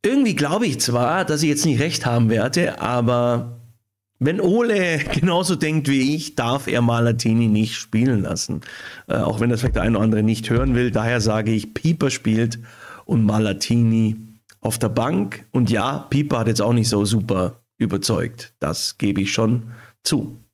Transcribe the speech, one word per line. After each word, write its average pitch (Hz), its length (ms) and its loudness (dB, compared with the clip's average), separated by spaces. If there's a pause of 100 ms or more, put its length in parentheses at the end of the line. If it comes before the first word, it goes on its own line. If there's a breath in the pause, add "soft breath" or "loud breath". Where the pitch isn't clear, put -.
Irgendwie 247 280 2
glaube 156 320 0
ich 127 140 -2
zwar, 123 440 0
dass 151 180 0
ich 160 60 2
jetzt 147 160 0
nicht 131 160 2
recht 160 240 -2
haben 120 240 2
werde, 120 500 0
aber 120 800 0 (600)
wenn 165 200 0
Ole 196 600 2
<laughs> - 160 -4
genauso 175 420 2
denkt 156 320 -2
wie 139 260 2
ich, 147 200 -8
darf 127 320 -2
er 120 160 0
Malatini 117 680 2
nicht 107 280 0
spielen 113 440 0
lassen. - 400 -6 (460 loud breath)
Äh, - 100 -2
auch - 240 -2
wenn 117 80 2
das 117 120 0
vielleicht 127 160 0
der 95 60 0
eine 110 140 2
oder 104 80 2
andere 110 180 2
nicht 110 280 0
hören 127 240 2
will. 123 160 2
Daher 113 320 0
sage 107 300 0
ich, 110 200 -4
Pieper 156 380 0
spielt 117 480 0 (480 loud breath)
und 113 180 2
Malatini 110 920 2 (440)
auf 117 180 -4
der 117 120 0
Bank. 147 640 -2
Und 123 180 2
ja, 120 300 0 (100)
Pieper 143 300 0
hat 110 80 0
jetzt 110 120 0
auch 117 140 2
nicht 113 160 2
so 104 160 2
super 98 560 0 (160)
überzeugt. - 800 -2
Das - 400 -6
gebe 98 240 0
ich 101 100 -4
schon 113 400 0 (300 loud breath)
zu. - 360 -4 (160)